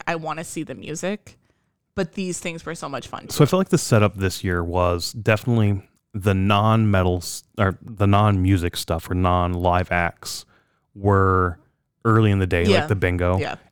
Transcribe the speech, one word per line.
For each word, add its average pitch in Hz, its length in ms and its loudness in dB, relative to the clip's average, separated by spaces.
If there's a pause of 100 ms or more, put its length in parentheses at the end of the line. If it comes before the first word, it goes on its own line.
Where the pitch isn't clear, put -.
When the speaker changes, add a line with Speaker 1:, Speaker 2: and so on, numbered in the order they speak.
Speaker 1:
I 165 120 -4
wanna 156 260 -8
see 156 200 -10
the 135 120 -12
music, - 600 -10 (580)
but 196 180 -6
these 185 260 -8
things 170 260 -10
were 160 80 -10
so 156 160 -12
much 131 180 -10
fun. - 220 -14
Speaker 2:
So - 140 2
I - 20 8
felt 185 140 0
like 190 100 -2
the - 80 2
setup 107 380 2
this 95 280 -4
year 90 200 -2
was 87 500 -2
definitely 107 720 0 (240)
the 101 220 0
non-metal 101 840 2
s-, - 260 -10 (120)
or 95 280 0
the 101 240 -2
non-music 98 680 2
stuff - 360 -6
or - 20 -2
non-live 90 800 0
acts - 520 -4 (520)
were 95 640 2 (460)
early 110 260 4
in 98 80 2
the 92 80 0
day, 87 180 0
Speaker 1:
Yeah. 185 140 4
Speaker 2:
like - 100 -4
the 101 60 0
bingo. 90 440 0
Speaker 1:
Yeah. - 160 -6 (160)